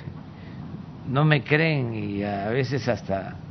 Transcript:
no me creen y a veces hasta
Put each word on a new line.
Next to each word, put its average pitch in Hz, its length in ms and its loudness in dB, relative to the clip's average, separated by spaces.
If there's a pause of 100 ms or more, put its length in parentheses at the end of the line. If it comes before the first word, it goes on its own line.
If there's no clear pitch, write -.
(1080)
no 135 160 4
me 151 180 6
creen 147 520 4
y 104 280 -2
a 101 260 0
veces 123 400 0
hasta 98 460 -2 (160)